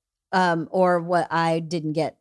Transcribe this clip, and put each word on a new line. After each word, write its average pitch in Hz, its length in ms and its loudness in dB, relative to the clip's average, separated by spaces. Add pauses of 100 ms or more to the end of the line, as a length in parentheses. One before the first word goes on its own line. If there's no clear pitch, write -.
(320)
um, 170 400 2
or 180 280 2
what 170 320 0
I 165 280 0
didn't 156 320 -6
get 151 280 -2